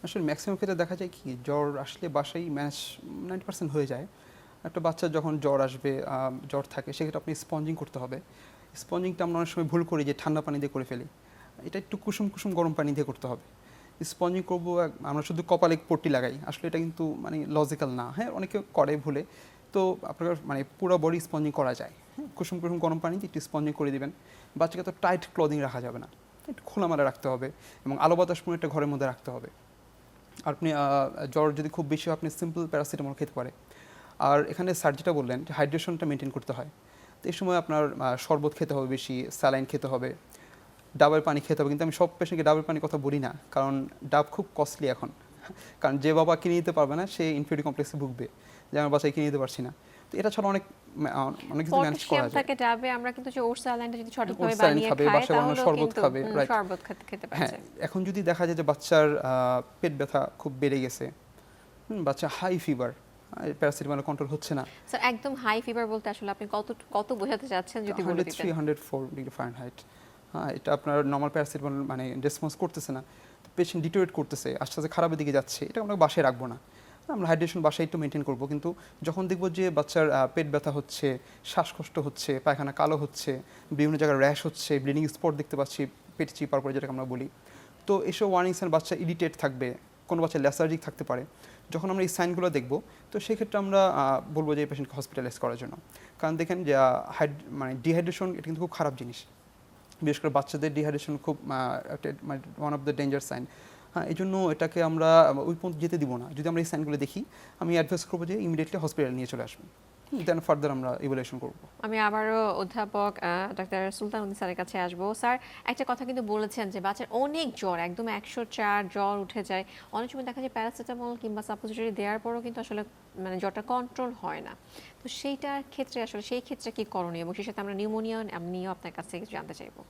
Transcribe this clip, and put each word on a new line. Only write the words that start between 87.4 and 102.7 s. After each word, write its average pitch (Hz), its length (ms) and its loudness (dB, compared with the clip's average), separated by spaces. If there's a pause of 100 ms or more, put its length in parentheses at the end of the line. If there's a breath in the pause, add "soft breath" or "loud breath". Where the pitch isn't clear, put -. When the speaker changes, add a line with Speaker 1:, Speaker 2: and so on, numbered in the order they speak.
Speaker 1:
তো 196 160 4
এসব 196 260 2
ওয়ার্নিং 180 240 4
সাইন, 175 180 -2
বাচ্চা 160 240 2
ইরিটেট 165 420 0
থাকবে, 127 360 -2 (340)
কোনো 170 140 2
বাচ্চা 160 180 0
লেথার্জিক 156 420 2
থাকতে - 220 -8
পারে। 131 220 -4 (440 loud breath)
যখন 190 200 -2
আমরা 190 120 0
এই 185 60 2
সাইনগুলো 175 420 2
দেখবো, 143 320 0 (300 loud breath)
তো 208 80 -4
সেক্ষেত্রে 208 400 -2
আমরা, 196 280 6
আহ, 135 340 4 (120)
বলবো 151 220 2
যে 147 60 0
এই 147 60 0
পেশেন্টকে 139 300 -6
হসপিটালাইজ 127 420 -6
করার 120 180 -2
জন্য। 123 200 -10 (420 loud breath)
কারণ 160 180 0
দেখেন 175 260 -2
যে, 143 120 6
আহ, 131 360 6
হাইড-, 147 360 0
মানে 135 260 -4
ডিহাইড্রেশন, 170 600 0
এটা 151 80 -8
কিন্তু 160 200 -6
খুব 175 100 -4
খারাপ 147 260 -2
জিনিস, 120 180 -10 (840)
বিশেষ 147 180 2
করে 151 120 0
বাচ্চাদের 143 420 0
ডিহাইড্রেশন 147 440 -2
খুব, 147 200 -4 (120)
আহ, 127 440 -2
একটা, 143 200 -6 (100)
মানে 143 160 -6 (220)
one 147 120 -2